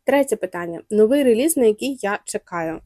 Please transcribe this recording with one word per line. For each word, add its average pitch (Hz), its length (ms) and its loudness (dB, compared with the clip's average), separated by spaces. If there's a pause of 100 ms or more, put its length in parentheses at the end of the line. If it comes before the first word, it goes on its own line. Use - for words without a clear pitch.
третє 269 320 0
питання. 175 540 -8
Новий 220 320 4
реліз, 254 340 2
на 262 80 2
який 233 380 0
я 202 220 -4
чекаю. 165 600 -8